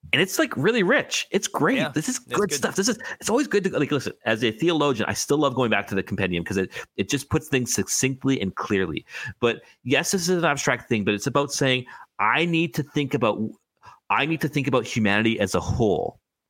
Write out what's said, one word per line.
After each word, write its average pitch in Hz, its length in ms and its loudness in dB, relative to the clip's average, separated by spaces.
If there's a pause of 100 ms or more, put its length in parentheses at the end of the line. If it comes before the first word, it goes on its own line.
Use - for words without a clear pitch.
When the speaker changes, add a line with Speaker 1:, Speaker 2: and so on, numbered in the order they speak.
(140)
Speaker 1:
And 135 80 4
it's, 190 180 -2
like, 302 160 0
really 202 280 2
rich. - 480 0
It's 208 160 -2
great. 214 300 0
Speaker 2:
Yeah, 156 120 0
Speaker 1:
This 147 200 -2
is 254 160 -4
Speaker 2:
it's - 0 - (100)
Speaker 1:
good 196 140 0
Speaker 2:
good. 147 60 -4
Speaker 1:
stuff. 139 200 -2
This 196 140 2
is, 233 100 -2 (200)
it's - 100 -8
always 240 180 2
good 202 180 0
to, 185 120 -2
like, 143 140 0
listen, 143 220 -2 (120)
as 113 180 0
a 113 80 2
theologian, 143 580 0
I 101 40 0
still - 240 0
love 143 180 2
going 123 160 0
back 101 160 0
to 101 80 -6
the 95 80 0
compendium 90 400 -2
'cause 95 140 -2
it, 92 140 0 (260)
it 98 120 -2
just - 200 -2
puts 156 200 -2
things 127 240 0
succinctly 131 680 0
and 95 140 -4
clearly. 92 500 -2 (360)
But 117 200 2 (220)
yes, 135 280 0
this 190 120 0
is 180 140 2
an 165 80 0
abstract 139 440 0
thing, 107 160 2
but 107 80 2
it's 101 140 -2
about 139 260 0
saying, 127 320 0 (340)
I 120 260 2
need 170 300 0
to 151 80 -2
think 143 300 -4
about, 113 260 2 (720)
I 117 160 2
need 160 160 -2
to 156 80 0
think 135 180 -2
about 127 180 2
humanity 107 540 2
as 98 160 0
a 87 60 2
whole, - 580 0 (300)